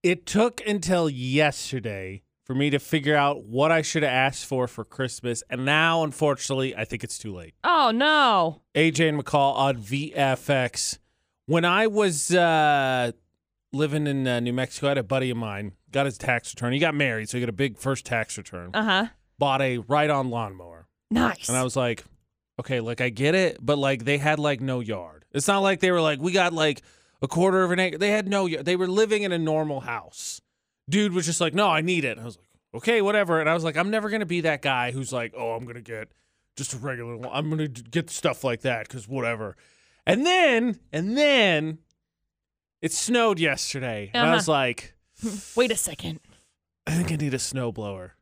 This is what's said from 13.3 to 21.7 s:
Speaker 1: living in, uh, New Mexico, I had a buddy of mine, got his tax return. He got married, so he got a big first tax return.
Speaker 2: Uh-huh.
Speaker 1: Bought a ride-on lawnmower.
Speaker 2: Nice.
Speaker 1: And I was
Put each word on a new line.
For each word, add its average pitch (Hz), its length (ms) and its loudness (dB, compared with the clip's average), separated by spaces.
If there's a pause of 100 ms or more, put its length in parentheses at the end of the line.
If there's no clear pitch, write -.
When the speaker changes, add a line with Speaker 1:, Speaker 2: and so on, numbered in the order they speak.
Speaker 1:
living 147 340 0
in, 139 180 0
uh, 123 140 2
New 120 140 -2
Mexico, 131 340 -2
I 143 40 2
had 139 60 0
a 123 60 -2
buddy 131 260 -2
of 120 60 -4
mine, 104 380 -8 (180)
got 139 140 0
his 127 120 -6
tax - 380 -2
return. 120 160 -2
He 139 80 0
got 160 160 2
married, 117 320 -2
so 123 100 -6
he 123 40 -2
got 120 80 -2
a 107 40 -8
big 117 240 -2
first 135 280 -4
tax 113 320 -4
return. 90 360 -14
Speaker 2:
Uh-huh. 214 340 0 (300)
Speaker 1:
Bought 135 240 2
a 127 180 0
ride-on 139 500 2
lawnmower. 92 580 -8 (240)
Speaker 2:
Nice. 220 380 0
Speaker 1:
And 123 80 0
I 127 60 2
was 127 120 -4